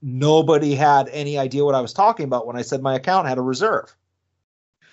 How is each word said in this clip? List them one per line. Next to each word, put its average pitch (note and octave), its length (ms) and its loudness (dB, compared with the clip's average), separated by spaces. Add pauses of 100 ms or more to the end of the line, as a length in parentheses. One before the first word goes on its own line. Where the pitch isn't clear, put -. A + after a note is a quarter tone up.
nobody D3 760 2
had C#3 340 4
any C#3+ 280 -6
idea C3+ 280 -2
what C#3 100 2
I C3 60 2
was A#2 120 -6
talking G3+ 320 2
about B2 220 -4
when A#2+ 80 -10
I A#2+ 60 -6
said C3 200 -6
my C3+ 140 -2
account F3+ 320 0
had B2+ 100 -4
a B2+ 40 -4
reserve. C3 540 -4 (960)